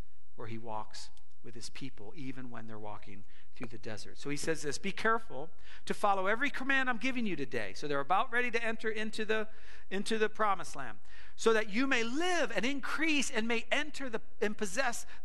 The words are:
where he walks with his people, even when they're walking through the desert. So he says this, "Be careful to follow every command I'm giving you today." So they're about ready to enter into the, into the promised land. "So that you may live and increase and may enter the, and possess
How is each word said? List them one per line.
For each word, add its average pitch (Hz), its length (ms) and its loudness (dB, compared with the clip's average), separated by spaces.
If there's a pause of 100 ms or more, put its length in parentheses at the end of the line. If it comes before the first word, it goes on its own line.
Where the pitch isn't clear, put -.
(360)
where 117 120 -2
he 113 100 -2
walks 110 520 -2 (340)
with 117 120 -2
his 110 140 -2
people, 113 460 -2
even 131 340 -2
when 113 180 -2
they're 110 120 -2
walking 104 440 -2 (320)
through 123 120 0
the 113 100 0
desert. 104 400 -2
So 147 120 0
he 147 80 0
says 156 240 0
this, 147 160 0
"Be 190 140 0
careful 165 580 0 (360)
to 190 80 0
follow 196 340 2
every 233 220 2
command 262 400 0
I'm 240 80 0
giving 247 280 0
you 185 100 0
today." 117 400 0
So 151 120 0
they're 143 120 0
about 185 320 2
ready 247 200 0
to 233 120 0
enter 226 260 0
into 220 360 0
the, 214 220 0 (420)
into 208 280 0
the 214 120 2
promised 196 460 0
land. 123 220 -2 (380)
"So 226 180 4
that 220 200 2
you 254 140 2
may 247 160 2
live 294 520 0
and 202 100 0
increase 285 640 2
and 226 180 0
may 226 240 0
enter 277 380 0
the, 214 120 0 (200)
and 208 160 0
possess 220 480 0 (200)